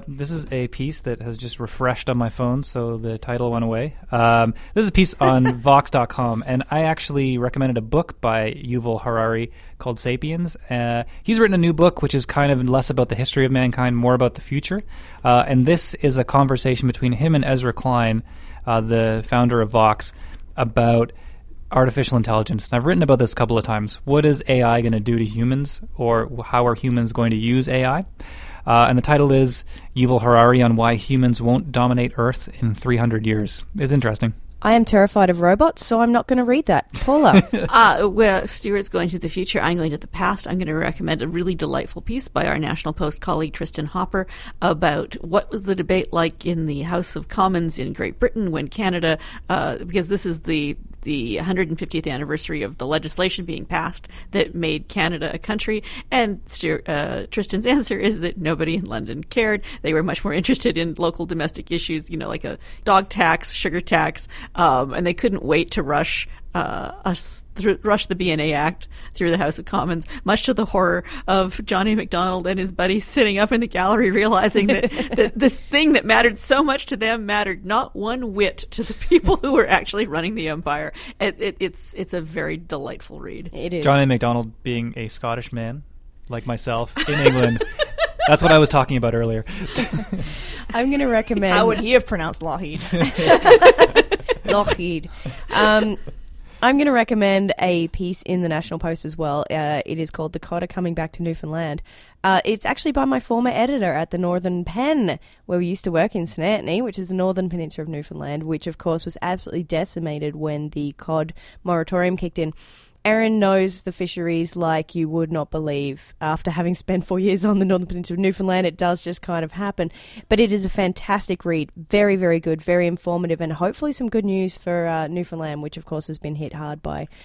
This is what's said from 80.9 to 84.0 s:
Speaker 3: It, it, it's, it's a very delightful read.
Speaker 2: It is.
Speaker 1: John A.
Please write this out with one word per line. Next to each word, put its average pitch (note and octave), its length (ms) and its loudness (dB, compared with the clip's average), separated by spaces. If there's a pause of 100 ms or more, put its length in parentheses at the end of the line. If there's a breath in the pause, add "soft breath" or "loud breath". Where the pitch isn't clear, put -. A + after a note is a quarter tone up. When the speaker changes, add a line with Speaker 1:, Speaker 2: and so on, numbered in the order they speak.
Speaker 3:
It, G3 220 -2
it, G3 180 -4
it's, - 360 -6
it's F#3 180 -8
a F3+ 80 -4
very D#3 340 -6
delightful D#3 640 -10
read. - 340 -12
Speaker 2:
It E3+ 200 -6
is. D#3+ 100 -4
Speaker 1:
John C#3 160 6
A. C#3 60 6